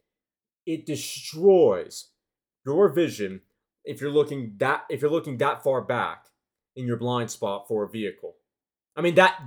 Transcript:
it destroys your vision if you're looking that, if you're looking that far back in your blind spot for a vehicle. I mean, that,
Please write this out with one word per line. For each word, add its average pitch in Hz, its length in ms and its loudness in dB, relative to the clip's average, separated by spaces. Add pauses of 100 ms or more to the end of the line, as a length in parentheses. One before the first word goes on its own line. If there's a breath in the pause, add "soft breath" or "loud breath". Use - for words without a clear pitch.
(640)
it 160 200 -6
destroys 151 1300 2 (540)
your 170 220 4
vision 110 540 -2 (420)
if 143 160 -12
you're 139 100 -6
looking 139 500 0
that, 135 300 0
if 131 120 -6
you're 147 100 0
looking 151 280 -4
that - 220 0
far 131 200 0
back 98 460 -4 (500)
in 127 100 -6
your 120 80 0
blind 120 340 -2
spot 101 380 -6
for 107 160 -2
a 95 60 -6
vehicle. 98 460 -8 (600)
I 151 60 -8
mean, 175 140 2
that, 185 320 6